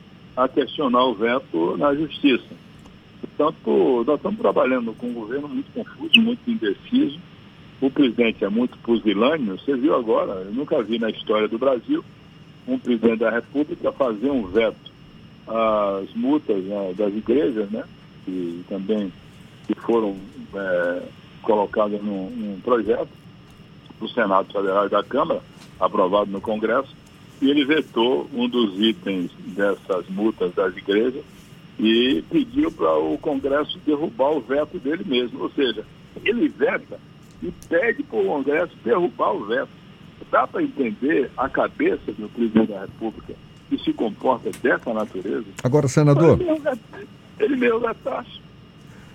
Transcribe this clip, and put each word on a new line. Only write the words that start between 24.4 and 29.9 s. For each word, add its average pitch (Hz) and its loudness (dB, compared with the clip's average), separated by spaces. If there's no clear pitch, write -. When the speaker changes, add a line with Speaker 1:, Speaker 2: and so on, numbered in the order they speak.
Speaker 1:
Federal 101 2
e - -4
da 101 2
Câmara, 131 -2
aprovado 98 2
no 98 -6
Congresso, 113 -2
e 135 4
ele 147 4
vetou 135 0
um 123 0
dos 113 0
itens 98 -2
dessas 95 -4